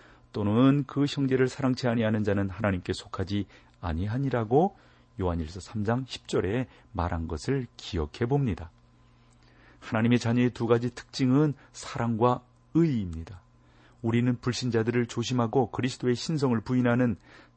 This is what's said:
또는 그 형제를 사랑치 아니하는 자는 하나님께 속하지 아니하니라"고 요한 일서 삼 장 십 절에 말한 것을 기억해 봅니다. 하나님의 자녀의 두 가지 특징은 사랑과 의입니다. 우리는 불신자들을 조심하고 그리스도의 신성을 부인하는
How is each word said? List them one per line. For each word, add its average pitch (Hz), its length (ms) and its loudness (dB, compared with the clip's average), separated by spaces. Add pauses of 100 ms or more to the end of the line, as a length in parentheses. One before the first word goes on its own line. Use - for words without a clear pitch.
(320)
또는 127 540 4
그 143 200 0
형제를 131 420 2
사랑치 127 400 -2
아니하는 110 340 2
자는 101 260 0
하나님께 92 440 -2
속하지 98 540 -6 (340)
아니하니라"고 117 960 0 (440)
요한 87 200 0
일서 80 200 -8
삼 107 240 -6
장 120 220 0
십 - 220 -16
절에 117 400 0 (240)
말한 85 360 -2
것을 123 380 -4 (100)
기억해 85 520 -4
봅니다. 120 420 -2 (1120)
하나님의 117 380 2
자녀의 120 320 2
두 117 160 -4
가지 117 240 2
특징은 139 640 0 (180)
사랑과 117 680 0 (300)
의입니다. 98 680 0 (600)
우리는 120 380 2
불신자들을 117 640 0
조심하고 120 640 0
그리스도의 123 440 -2
신성을 135 460 -2
부인하는 123 560 2 (400)